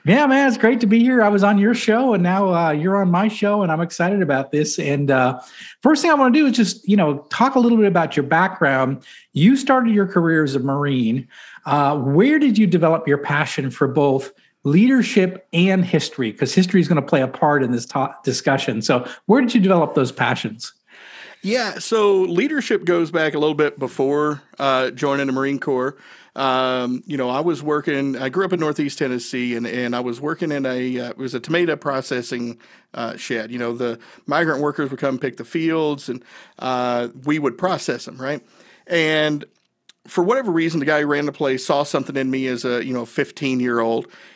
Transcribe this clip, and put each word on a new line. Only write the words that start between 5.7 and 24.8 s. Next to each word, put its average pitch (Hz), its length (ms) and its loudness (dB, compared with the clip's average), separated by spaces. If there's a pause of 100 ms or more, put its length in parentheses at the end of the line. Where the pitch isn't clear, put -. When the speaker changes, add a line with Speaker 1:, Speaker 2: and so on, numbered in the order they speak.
Speaker 1:
first 294 200 4
thing 339 80 2
I 302 40 4
wanna 262 180 4
do 302 140 4
is 226 100 2
just, - 320 0
you 208 80 4
know, 151 220 2 (120)
talk 262 240 2
a 254 60 4
little 233 180 4
bit 208 80 6
about 170 300 2
your 143 80 2
background. 139 800 2 (300)
You 202 220 6
started 254 380 2
your 196 120 4
career 165 360 2
as 139 140 0
a 127 40 -2
Marine. 131 680 0 (360)
Uh, 143 340 0
where 175 400 4
did 254 200 2
you 214 80 6
develop 165 400 2
your 143 120 2
passion 143 520 -4
for 135 180 0
both 135 440 0 (320)
leadership 190 880 2
and 185 320 2
history, 131 480 -2
'cause - 220 -4
history 185 260 4
is 147 80 2
gonna 151 140 2
play 143 200 0
a 127 60 0
part 147 340 2
in 123 80 0
this 120 160 -2
ta-, 135 280 -4 (100)
discussion. 127 580 -2
So 123 240 0 (200)
where 240 140 4
did 240 140 2
you 233 60 6
develop 185 340 4
those 131 160 2
passions? 117 600 -4 (720)
Speaker 2:
Yeah, 214 360 -4
so 202 440 2
leadership 208 640 -2
goes 170 240 0
back 160 240 0
a 151 40 -4
little 151 160 0
bit 147 240 0
before, 143 600 -2 (180)
uh, 131 340 0